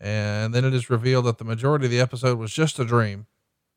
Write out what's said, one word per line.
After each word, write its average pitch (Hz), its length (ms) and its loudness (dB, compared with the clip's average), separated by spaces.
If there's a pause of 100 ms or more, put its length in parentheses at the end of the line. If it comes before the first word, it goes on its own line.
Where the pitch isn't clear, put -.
And 107 520 -2
then 123 120 2
it 131 100 2
is 120 160 -2
revealed 123 360 2
that 117 120 0
the 113 60 -12
majority 131 400 0
of 120 80 2
the 120 80 2
episode 123 380 0
was 110 140 -8
just 156 260 0
a 127 60 0
dream. 110 420 0 (500)